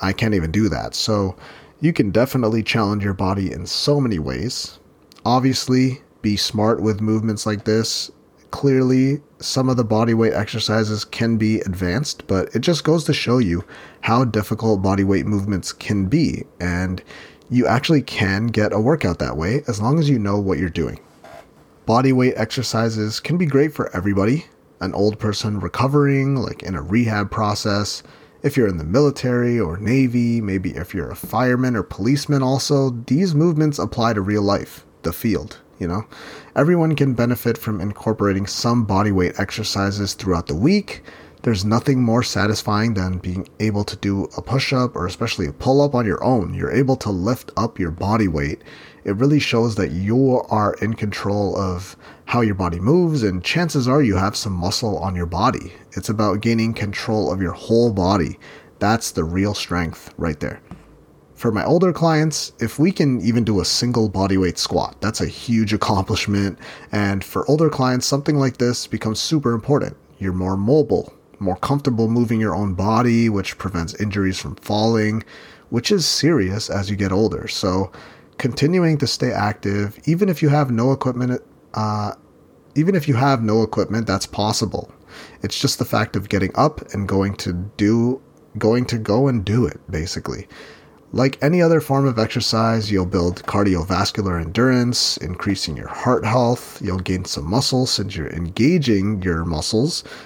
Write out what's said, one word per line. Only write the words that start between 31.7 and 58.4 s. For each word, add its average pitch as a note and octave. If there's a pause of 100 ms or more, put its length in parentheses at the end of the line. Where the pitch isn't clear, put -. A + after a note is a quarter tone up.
or G2+
policeman C#3
also, C3+ (180)
these E3
movements D3+
apply A2+
to G#2
real G#2
life, G2 (160)
the D#2+
field, - (200)
you F#2+
know? F#2+ (500)
Everyone D#3+
can C#3
benefit A#2+
from G#2+
incorporating G2+
some A#2+
body G#2
weight F#2
exercises G2+
throughout F2
the -
week. F3 (400)
There's G#2
nothing B2+
more A#2
satisfying G#2+
than F#2
being F2+ (140)
able G#2
to -
do G2 (140)
a -
push-up B2+
or F2
especially F#2+
a C#2+
pull-up C#3+
on A#3
your -
own. G2+
You're F#2
able C3
to -
lift G2+
up -
your E2+
body G2
weight. D2+ (420)
It G2
really C#3+
shows A#2
that F#2+
you A#2+
are G#2
in A2
control G2+
of F#2 (280)
how A#2+
your A2
body F2
moves, D#3
and F#2
chances D#3
are C#3
you G#2
have F#2+
some G2
muscle F#2+
on F#2
your F2
body. F2+ (200)
It's -
about G#2+
gaining A2+
control G#2
of F#2
your E2+
whole A#2
body. F#2+ (400)